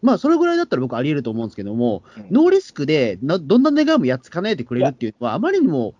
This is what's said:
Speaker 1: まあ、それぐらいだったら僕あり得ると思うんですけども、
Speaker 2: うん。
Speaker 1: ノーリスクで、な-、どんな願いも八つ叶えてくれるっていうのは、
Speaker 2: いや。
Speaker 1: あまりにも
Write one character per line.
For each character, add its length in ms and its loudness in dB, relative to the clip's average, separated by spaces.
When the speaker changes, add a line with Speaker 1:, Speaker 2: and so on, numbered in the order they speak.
Speaker 1:
ま 100 2
あ、 60 2
そ 100 0
れ 80 4
ぐ 80 0
ら 80 0
い 40 0
だ 60 0
っ 40 -4
た 80 -4
ら 80 0
僕 120 -6
あ 60 -2
り 80 -2
得 60 -2
る 80 -4
と 80 -6
思 100 -4
う 60 -6
ん 20 -16
で 20 -16
す 40 -20
け 80 -10
ど 100 -8
も、 300 -2
Speaker 2:
う 40 -20
ん。 100 -20
Speaker 1:
ノ 140 4
ー 80 4
リ 100 4
ス 100 -12
ク 140 -6
で、 380 0
な-、 160 0
ど 180 2
ん 60 6
な 80 2
願 240 2
い 20 2
も 80 2
八 140 0
つ 100 -20
叶 220 -4
え 40 -2
て 80 -6
く 120 -8
れ 100 2
る 40 2
っ 40 -6
て 140 -6
い 20 -8
う 100 -10
の 60 -4
は、 60 -2
Speaker 2:
い 20 -2
や。 40 -2
Speaker 1:
あ 20 -4
ま 120 -2
り 80 0
に 80 4
も 320 -2